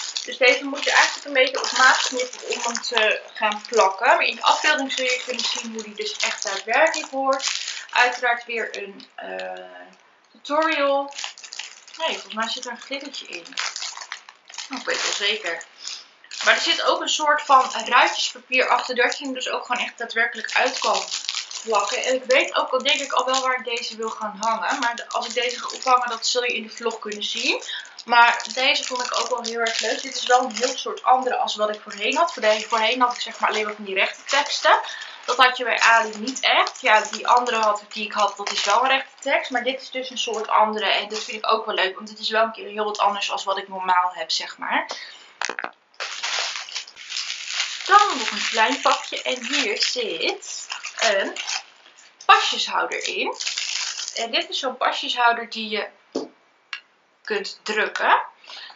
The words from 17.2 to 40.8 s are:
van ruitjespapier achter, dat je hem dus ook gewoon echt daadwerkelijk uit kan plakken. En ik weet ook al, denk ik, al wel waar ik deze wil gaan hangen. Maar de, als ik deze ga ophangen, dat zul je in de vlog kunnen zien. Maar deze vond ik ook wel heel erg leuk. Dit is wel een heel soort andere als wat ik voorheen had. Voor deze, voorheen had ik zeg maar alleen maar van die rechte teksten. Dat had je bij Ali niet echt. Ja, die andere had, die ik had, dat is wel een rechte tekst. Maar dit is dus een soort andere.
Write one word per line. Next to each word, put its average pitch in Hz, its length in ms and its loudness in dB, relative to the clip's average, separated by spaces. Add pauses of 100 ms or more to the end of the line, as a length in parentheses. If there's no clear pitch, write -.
van 262 300 6 (140)
ruitjespapier 254 840 2
achter, 247 280 2
dat 247 220 2
je 294 60 -10
hem 269 100 -4
dus 254 160 -6
ook - 160 -4
gewoon 233 200 -2
echt - 120 -12
daadwerkelijk 226 560 -2
uit 262 260 2
kan - 240 2 (600)
plakken. 220 400 0
En 262 120 2
ik - 120 -2
weet 262 280 4
ook 311 160 0
al, 254 120 0
denk 285 160 2
ik, 277 120 -6
al 254 140 2
wel 262 160 2
waar 254 160 0
ik 233 200 -6
deze 226 180 -8
wil 226 140 -6
gaan 214 300 -8
hangen. 220 400 -2
Maar 233 160 0
de, - 140 -12
als 240 180 -4
ik 233 60 -8
deze 247 260 -2
ga 262 160 -8
ophangen, 247 340 4
dat 226 180 -4
zul 247 160 0
je 240 120 -2
in 220 80 -6
de 214 120 -14
vlog 226 240 -4
kunnen 208 240 -8
zien. 262 400 -2 (420)
Maar 233 480 6
deze 262 300 2
vond 247 220 -4
ik - 140 -2
ook 233 100 -2
wel 240 140 -2
heel 226 160 -4
erg 226 200 0
leuk. 233 220 0
Dit 262 140 -10
is - 100 -4
wel 247 180 6
een 226 120 -4
heel 254 220 0
soort - 260 -8
andere 254 340 4
als - 180 0
wat 208 140 2
ik 214 120 -4
voorheen 214 360 -2
had. 330 160 4
Voor 226 80 -8
deze, 214 260 4
voorheen 233 340 4
had 247 120 4
ik - 80 -6
zeg 226 180 -8
maar 208 100 2
alleen 214 160 0
maar 208 100 -6
van 214 100 -12
die 190 100 -4
rechte - 300 0
teksten. 285 540 4 (460)
Dat 247 120 0
had 247 200 4
je 254 60 -2
bij 226 160 0
Ali 220 380 6
niet 247 220 -6
echt. 330 420 0
Ja, 214 200 6
die - 260 -6
andere 233 300 4
had, 214 300 2
die 214 180 -8
ik 208 80 -10
had, 208 240 0
dat 202 140 -6
is 202 120 -2
wel 220 200 4
een 262 60 4
rechte - 320 0
tekst. 311 300 0
Maar 240 120 -2
dit 262 180 -2
is - 100 -14
dus 262 180 -8
een 254 80 -12
soort 220 300 -4
andere. 214 380 4